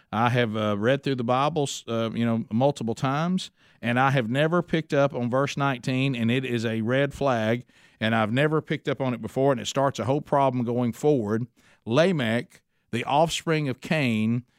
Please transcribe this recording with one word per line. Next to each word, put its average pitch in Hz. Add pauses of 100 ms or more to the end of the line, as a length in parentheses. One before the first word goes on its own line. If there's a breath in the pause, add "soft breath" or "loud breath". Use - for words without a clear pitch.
(120 soft breath)
I 117
have, 120
uh, 107
read 127
through 139
the 123
Bible, 139 (200)
uh, 113
you 117
know, 113
multiple 117
times, 160 (300 soft breath)
and 120
I 135
have 127
never 160
picked 165
up 139
on 123
verse 135
nineteen, 135
and 113
it 131
is 120
a 113
red 131
flag, 120 (340 soft breath)
and 110
I've 110
never 151
picked -
up 139
on 131
it 113
before, 135
and 123
it 104
starts 135
a 107
whole 139
problem 135
going 120
forward. 120 (380 soft breath)
Lamech, 131 (300)
the 120
offspring 156
of 127
Cain, 120 (160)